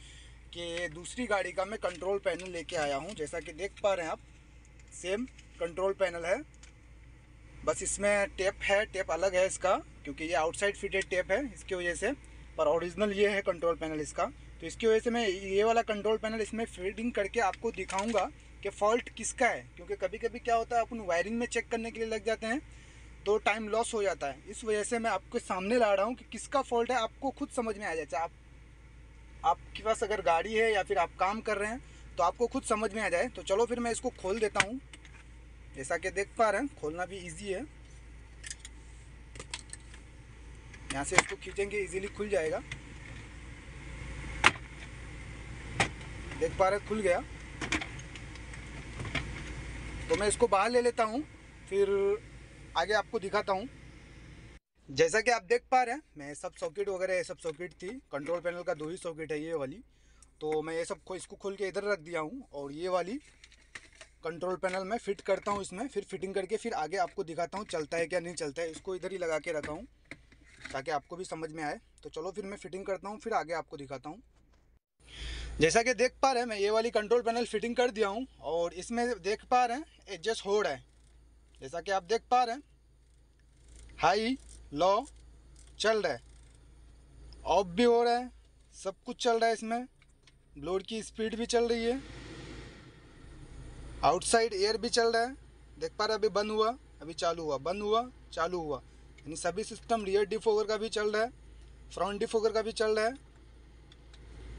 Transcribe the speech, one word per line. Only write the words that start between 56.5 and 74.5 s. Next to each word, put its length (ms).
सॉकेट 340
वगैरह, 260
ये 100
सब 140
सॉकेट 340
थी, 160
कंट्रोल 280
पैनल 220
का 120
दो 140
ही 80
सॉकेट 360
है 80
ये 140
वाली, 220
तो 220
मैं 120
ये 100
सब 160
खो-, 160
इसको 200
खोल 200
के 120
इधर 160
रख 160
दिया 200
हूँ 220
और 200
ये 160
वाली 300
कंट्रोल 320
पैनल 280
मैं 140
फिट 240
करता 300
हूँ 100
इसमें, 260
फिर 160
फिटिंग 300
करके 220
फिर 180
आगे 240
आपको 260
दिखाता 340
हूँ 80
चलता 300
है 100
क्या 140
नहीं 160
चलता 260
है। 80
इसको 240
इधर 180
ही 60
लगा 200
के 140
रखा 200
हूँ 140
ताकि 180
आपको 260
भी 80
समझ 260
में 140
आए। 140
तो 80
चलो 200
फिर 140
मैं 140
फिटिंग 280
करता 220
हूँ, 100
फिर 160
आगे 200
आपको 220
दिखाता 320
हूँ। 140